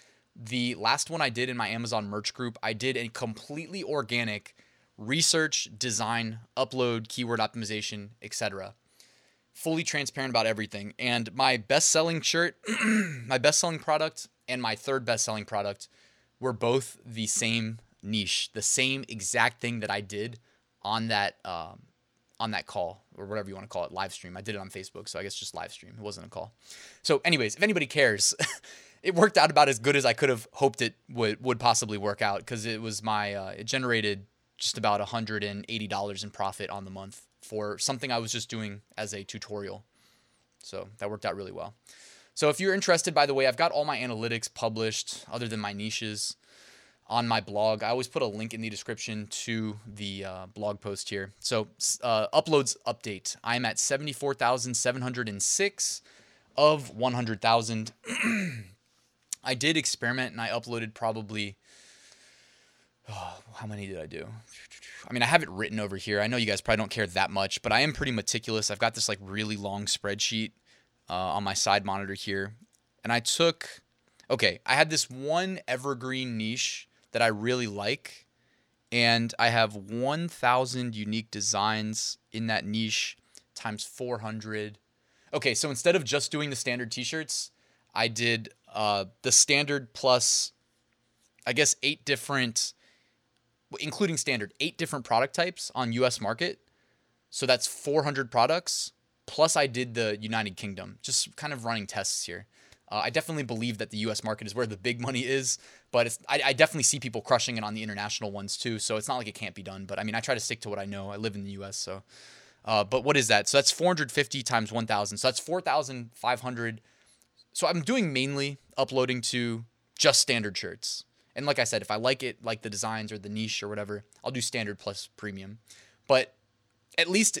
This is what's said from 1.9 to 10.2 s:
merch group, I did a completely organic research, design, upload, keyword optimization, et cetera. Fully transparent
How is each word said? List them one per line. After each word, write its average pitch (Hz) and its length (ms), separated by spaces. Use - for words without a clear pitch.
merch 104 260
group, 120 280
I 110 120
did 123 240
a 117 100
completely 147 760
organic 120 720
research, 151 720
design, 113 600
upload, 123 500
keyword 117 320
optimization, 107 680
et - 140
cetera. 98 400
Fully 160 280
transparent 135 480